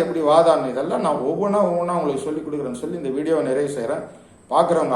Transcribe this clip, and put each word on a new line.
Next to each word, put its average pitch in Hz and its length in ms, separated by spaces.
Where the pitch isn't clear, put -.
எப்படி 170 180
வாதாடணும், 147 520
இதெல்லாம் 160 320
நான் 143 240
ஒவ்வொன்றா, 196 360
ஒவ்வொன்றா 175 320
உங்களுக்கு 143 300
சொல்லிக் 156 200
கொடுக்குறேன்னு 131 340
சொல்லி 170 200
இந்த 135 160
வீடியோவை 151 260
நிறைவு 135 340
செய்கிறேன். 123 260
பார்க்குறவங்க 160 460